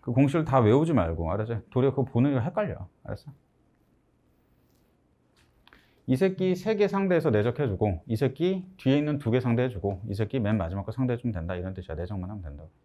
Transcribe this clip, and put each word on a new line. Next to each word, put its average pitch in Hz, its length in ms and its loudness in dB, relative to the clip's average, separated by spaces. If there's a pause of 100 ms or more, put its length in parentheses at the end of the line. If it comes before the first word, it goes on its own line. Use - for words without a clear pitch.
그 123 120 -6
공식을 131 340 4
다 131 120 2
외우지 139 360 6
말고, 85 360 0
알았지? 107 300 -4 (100)
도리어 131 200 2
그거 131 140 -2
보는 127 280 2
게 131 80 0
헷갈려. 147 480 -4 (160)
알았어? 107 260 -12 (2750)
이 131 100 2
새끼 185 400 2
세 220 200 -2
개 202 120 4
상대해서 185 420 2
내적해주고, 107 760 0
이 113 100 -2
새끼 170 500 -2 (120)
뒤에 131 180 4
있는 147 220 0
두 127 120 -2
개 123 80 4
상대해주고, 113 720 -2
이 101 60 -4
새끼 110 260 -2
맨 107 160 0
마지막 95 300 -4
거 110 60 -8
상대해주면 120 420 -2
된다. 87 200 -4
이런 92 200 -6
뜻이야. 90 200 -10
내적만 90 360 -6
하면 104 120 -12
된다고. 76 280 -12 (140)